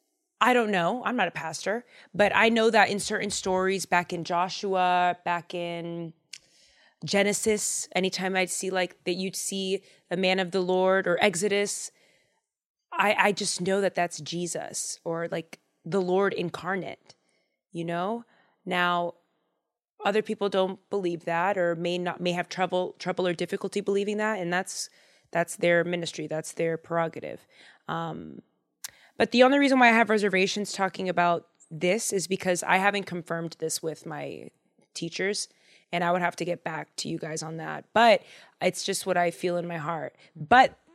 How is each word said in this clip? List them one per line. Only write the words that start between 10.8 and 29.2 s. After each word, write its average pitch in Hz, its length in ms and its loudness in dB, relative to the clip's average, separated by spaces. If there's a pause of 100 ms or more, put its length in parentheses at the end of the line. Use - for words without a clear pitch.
or 175 140 4
Exodus, 202 680 0 (1000)
I, 208 260 2
I 202 140 4
just 180 300 -4
know 190 180 0
that 190 160 0
that's 175 240 -2
Jesus - 880 -8
or, 170 260 -4
like, 165 280 -8 (260)
the 180 160 0
Lord 185 320 2
incarnate, 180 800 -6 (580)
you 165 140 -6
know? 185 400 -4 (400)
Now, 175 480 0 (920)
other 208 180 2
people 208 280 -4
don't 190 300 0 (100)
believe 175 360 -4
that 175 320 0
or 175 180 2
may 175 220 -2
not, 175 220 -6
may 175 120 -2
have 175 180 -4
trouble, 180 480 -2
trouble 185 300 -2
or 175 60 2
difficulty 190 480 -4
believing 202 360 -2
that, 214 220 -2
and 175 120 -4
that's, - 380 -4 (420)
that's 170 260 -2
their 175 260 4
ministry, 170 440 -6
that's 156 260 -8
their 165 240 -2
prerogative. 165 680 -4 (420)
Um, 160 540 -8 (760)
but 220 140 2